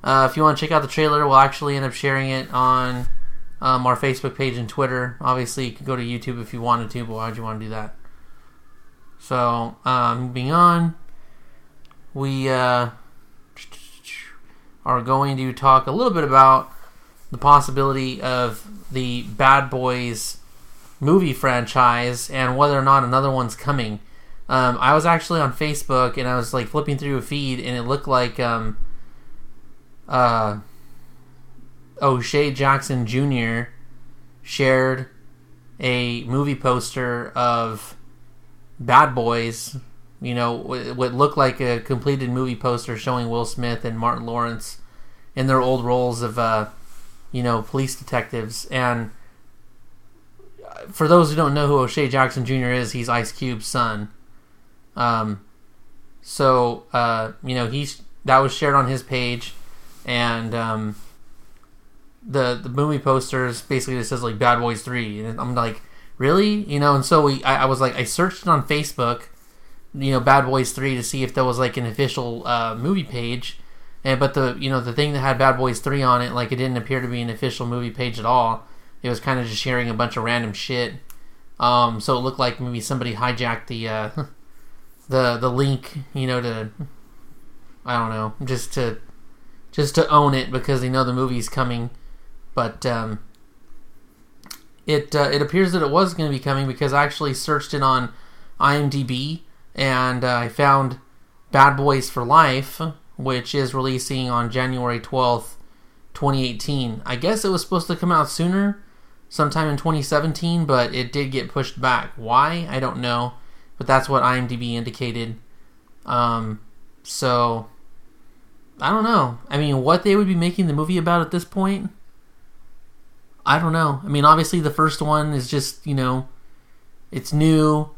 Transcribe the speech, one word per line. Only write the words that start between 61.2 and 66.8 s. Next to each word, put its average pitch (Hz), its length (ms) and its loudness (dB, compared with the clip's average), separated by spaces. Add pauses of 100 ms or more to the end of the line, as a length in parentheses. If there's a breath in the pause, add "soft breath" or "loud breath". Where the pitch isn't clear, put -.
the, 131 280 0
the 120 140 -8
movie 143 300 0
posters 127 640 0
basically 127 360 -2
just 110 120 -4
says, 120 120 -4
like, 110 160 -4
Bad 120 200 4
Boys 120 240 -2
Three, 110 420 -6
and 113 160 -8
I'm 123 140 -4
like, 117 260 -2 (380 soft breath)
"Really?" 202 460 2
You 143 160 -2